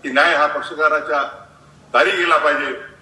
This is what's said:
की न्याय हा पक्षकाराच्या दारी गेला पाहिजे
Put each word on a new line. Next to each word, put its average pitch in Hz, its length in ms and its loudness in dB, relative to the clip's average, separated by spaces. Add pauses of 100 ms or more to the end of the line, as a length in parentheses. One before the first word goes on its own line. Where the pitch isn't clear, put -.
की 139 80 -8
न्याय 156 240 4
हा 147 120 2
पक्षकाराच्या 147 760 -2 (680)
दारी 151 180 4
गेला 170 260 2
पाहिजे 143 540 -2 (120)